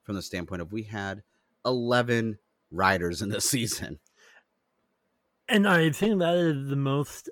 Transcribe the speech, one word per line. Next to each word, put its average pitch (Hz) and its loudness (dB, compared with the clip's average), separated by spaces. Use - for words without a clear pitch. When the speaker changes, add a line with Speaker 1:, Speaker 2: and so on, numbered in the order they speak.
Speaker 1:
from 104 -8
the 92 -6
standpoint 90 -8
of 82 -10
we 110 -8
had 101 -10
eleven 120 0
riders 87 2
in 101 -4
this 104 -4
<laughs> - 0
season. 113 -4
Speaker 2:
And 208 4
I 165 6
think 202 2
that 170 4
is 151 2
the 139 0
most 139 -2